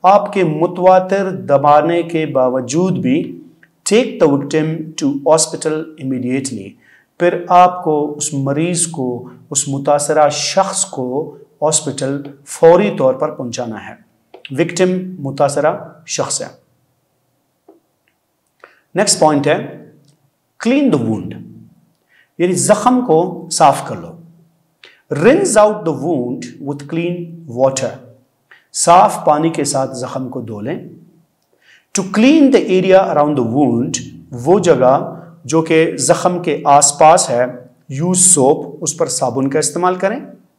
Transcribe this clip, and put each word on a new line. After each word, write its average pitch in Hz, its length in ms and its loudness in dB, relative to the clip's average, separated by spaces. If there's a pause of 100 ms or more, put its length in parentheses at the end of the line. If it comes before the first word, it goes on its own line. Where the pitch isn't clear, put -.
आपके 196 380 4
मुतवातिर 180 800 2
दबाने 147 760 2
के 165 240 -4
बावजूद 135 720 -2
भी, 131 440 -4 (440)
take 226 360 0
the 147 120 4
victim 151 360 -2
to 156 420 -6
hospital 160 640 0 (300)
immediately, 123 640 -6 (520)
फिर 175 300 0
आपको 180 560 4
उस 147 280 -8
मरीज 147 520 -2
को, 123 440 -8 (200)
उस 147 180 -4
मुतासरा 147 600 0
शख्स - 560 -2
को 131 540 -8 (240)
हॉस्पिटल 139 640 -4 (220)
फौरी 180 440 4
तौर 139 240 0
पर 151 160 -4
पहुंचाना 120 460 -8
है। 104 220 -16 (540)
विक्टिम 180 680 -2
मुतासरा 143 880 -2
शख्स - 340 -6
है। - 80 -12 (2500)
नेक्स्ट 208 240 0
पॉइंट 151 280 4
है - 440 -4 (720)
clean 269 280 2
the 120 140 -2
wound, 107 260 -6 (1040)
यानी 180 120 0
जख्म 208 500 2
को 175 500 0
साफ - 360 2
कर 113 80 -8
लो। 82 220 -16 (960)
Rinse 240 440 4
out 208 280 4
the 160 140 -2
wound 135 680 -6
with 143 220 -10
clean 170 260 -4 (420)
water, 131 300 0 (840)
साफ 185 540 4
पानी 156 240 2
के 160 140 -4
साथ 135 300 -4
जख्म 123 340 -10
को 123 140 -10
धो 107 180 -12
लें। 170 300 -10 (1040)
To 202 100 -2
clean 262 480 4
the 185 300 2
area 190 320 4
around 147 240 2
the 117 160 -2
wound, 131 440 0 (340)
वो 143 280 2
जगह 139 600 2 (240)
जो 160 160 0
कि 160 340 2
जख्म 165 440 0
के 156 260 -4
आसपास 151 640 4
है, 123 400 -4 (220)
use 175 320 0
soap, 143 320 4
उस - 440 -8
पर 165 60 0
साबुन 131 400 -4
का 147 120 -2
इस्तेमाल 175 380 -2
करें। 196 300 -6 (320)